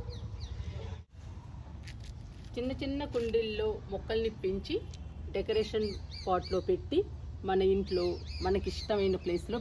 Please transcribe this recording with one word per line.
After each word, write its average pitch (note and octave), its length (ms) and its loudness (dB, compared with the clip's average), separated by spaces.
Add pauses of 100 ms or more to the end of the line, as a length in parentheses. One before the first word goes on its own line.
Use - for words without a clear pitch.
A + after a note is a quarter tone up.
(2500)
చిన్న B3 160 0 (100)
చిన్న C#4 200 0 (120)
కుండీల్లో A3 560 4 (240)
మొక్కల్ని A3 400 2 (100)
పెంచి F#3+ 320 0 (640)
డెకరేషన్ G#3+ 520 2 (360)
పాట్లో F#3 340 4 (100)
పెట్టి F#3 280 4 (520)
మన F#3+ 120 6 (120)
ఇంట్లో F#3+ 300 2 (420)
మనకిష్టమైన G3 800 2
ప్లేస్లో F3 380 0